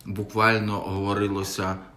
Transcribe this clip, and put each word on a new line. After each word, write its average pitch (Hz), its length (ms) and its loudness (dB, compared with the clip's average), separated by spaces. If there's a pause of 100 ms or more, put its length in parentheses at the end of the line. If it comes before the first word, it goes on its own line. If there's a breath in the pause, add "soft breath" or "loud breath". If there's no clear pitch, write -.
буквально 107 680 2
говорилося 98 1040 -2 (200)